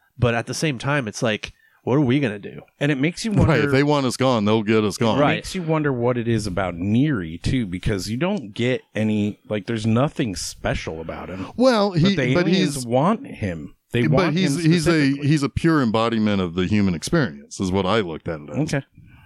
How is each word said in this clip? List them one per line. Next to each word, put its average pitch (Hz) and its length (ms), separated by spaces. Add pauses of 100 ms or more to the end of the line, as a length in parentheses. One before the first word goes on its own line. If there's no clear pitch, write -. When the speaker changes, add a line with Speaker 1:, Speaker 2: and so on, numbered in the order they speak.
(180)
Speaker 1:
But 120 180
at 117 120
the 123 60
same 147 240
time, 139 300
it's - 160
like, 107 300 (300)
what 120 120
are 151 60
we 131 180
gonna 110 180
do? 98 240 (180)
Speaker 2:
And 143 120
it 143 80
makes - 240
you 226 80
Speaker 3:
Right, 185 160
Speaker 2:
wonder 151 200
Speaker 3:
if 143 40
they 139 120
want 147 220
us 120 120
gone, 127 260
they'll 107 200
get 107 200
us 98 140
gone. 110 200
Speaker 1:
Right. 139 140
Speaker 2:
It 107 60
makes - 180
you 185 80
wonder 156 300
what 123 240
it 113 100
is 113 180
about 92 300
Neri, 101 640
too, 127 280
because 90 460
you 113 60
don't 151 360
get 120 280 (120)
any, 107 540
like, 107 180
there's 113 220
nothing 117 480
special - 640
about 82 300
him. - 260
Speaker 3:
Well, 220 380
he, 180 220
Speaker 2:
But 143 100
the 123 100
Speaker 3:
but - 140
Speaker 2:
aliens 180 260
Speaker 3:
he's 127 100
Speaker 2:
want 135 400
him. 82 500 (160)
They 120 140
Speaker 3:
but - 60
Speaker 2:
want 165 260
Speaker 3:
he's, 160 260
Speaker 2:
him 160 80
Speaker 3:
he's 165 160
a, 175 40
Speaker 2:
specifically. 143 380
Speaker 3:
he's 151 120
a 139 80
pure 160 320
embodiment 110 600
of 87 120
the 90 140
human 98 260
experience, 82 680
is 95 100
what 95 160
I 107 140
looked 82 260
at 80 140
it 73 100
as. - 60
Speaker 2:
Okay. 139 280 (400)